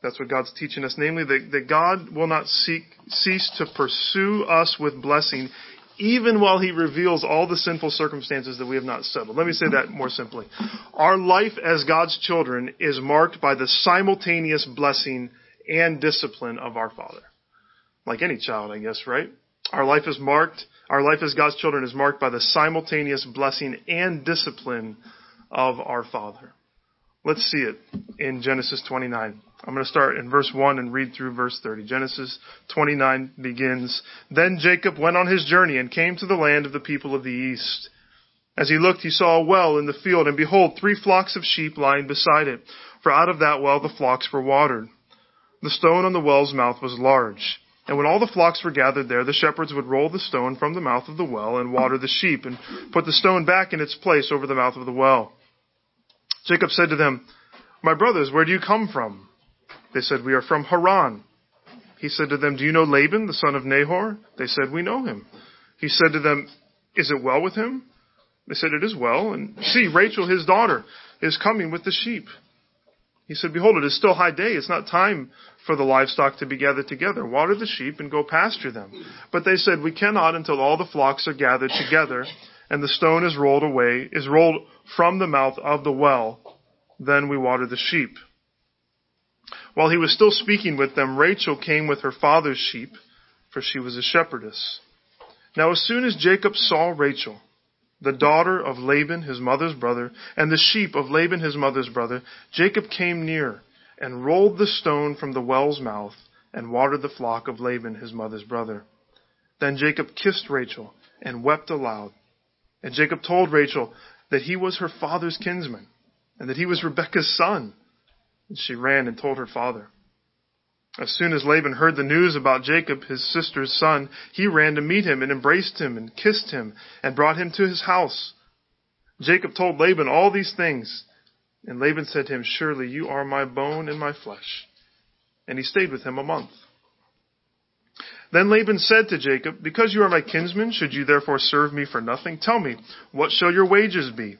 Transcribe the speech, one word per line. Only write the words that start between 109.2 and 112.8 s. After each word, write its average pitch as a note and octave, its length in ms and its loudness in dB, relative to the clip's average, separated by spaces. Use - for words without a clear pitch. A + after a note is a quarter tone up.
Then C#3 160 -2
Jacob D3+ 400 -2
kissed - 340 -2
Rachel B2 420 -6
and A#2+ 240 -10
wept D3+ 260 0
aloud. A2+ 420 -6